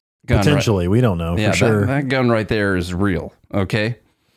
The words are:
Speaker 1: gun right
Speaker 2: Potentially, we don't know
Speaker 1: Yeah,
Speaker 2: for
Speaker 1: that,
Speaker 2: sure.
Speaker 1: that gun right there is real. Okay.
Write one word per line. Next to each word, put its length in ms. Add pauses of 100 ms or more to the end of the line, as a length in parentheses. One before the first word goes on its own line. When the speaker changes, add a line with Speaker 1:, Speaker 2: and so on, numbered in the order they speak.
(280)
Speaker 1:
gun 120
right 60
Speaker 2:
Potentially, 440
we 120
don't 180
know 180
Speaker 1:
Yeah, 140
Speaker 2:
for 0
Speaker 1:
that, 60
Speaker 2:
sure. 300
Speaker 1:
that 220
gun 220
right 180
there 280
is 180
real. 400 (180)
Okay. 460 (380)